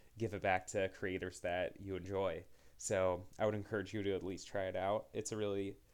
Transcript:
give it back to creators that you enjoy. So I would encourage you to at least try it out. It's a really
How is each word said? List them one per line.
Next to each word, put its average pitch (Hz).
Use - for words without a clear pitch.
give 104
it 95
back 92
to 95
creators 92
that 90
you 98
enjoy. 90
So 92
I 110
would 107
encourage 101
you 107
to 98
at 85
least 90
try 98
it 92
out. 98
It's 107
a 107
really 101